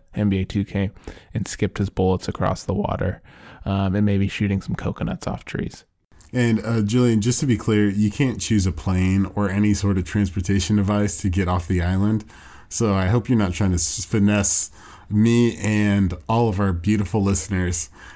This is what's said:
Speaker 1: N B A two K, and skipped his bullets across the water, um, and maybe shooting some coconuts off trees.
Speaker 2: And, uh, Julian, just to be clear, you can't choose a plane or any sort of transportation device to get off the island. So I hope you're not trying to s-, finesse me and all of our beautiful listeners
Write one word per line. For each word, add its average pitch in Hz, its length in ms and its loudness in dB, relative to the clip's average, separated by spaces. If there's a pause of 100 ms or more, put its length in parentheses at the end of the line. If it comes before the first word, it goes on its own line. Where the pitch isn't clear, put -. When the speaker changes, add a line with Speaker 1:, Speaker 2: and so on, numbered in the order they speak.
(140)
Speaker 1:
N 104 140 0
B 95 120 2
A 95 40 -2
two 98 200 -2
K, 98 260 -4 (440)
and 101 140 -6
skipped - 300 -4
his 98 120 0
bullets 92 380 0
across - 340 -4
the - 120 -4
water, - 480 -4 (420)
um, 98 320 0
and 104 100 2
maybe 98 220 2
shooting 98 340 -2
some - 140 -6
coconuts - 500 -6
off - 180 -8
trees. - 400 -8 (480)
Speaker 2:
And, 117 320 2
uh, 113 180 0
Julian, 117 380 4
just 117 180 0
to 151 80 -2
be 120 100 4
clear, 104 320 2
you 104 220 2
can't 131 300 -2
choose 104 260 2
a 90 60 0
plane 92 540 0 (100)
or 104 120 0
any 104 240 2
sort 101 260 0
of 90 60 0
transportation 98 680 0
device 104 440 0
to 101 100 -2
get 92 180 0
off 90 220 -2
the 90 120 0
island. 98 440 0 (440)
So 110 240 0
I 95 140 2
hope 113 220 0
you're 127 100 4
not 98 140 0
trying 95 180 0
to 87 60 2
s-, - 280 -4
finesse 104 680 2 (360)
me 117 500 4
and 101 540 2 (160)
all 117 200 2
of 95 100 -2
our 98 140 2
beautiful 104 500 0
listeners 92 680 -2 (280)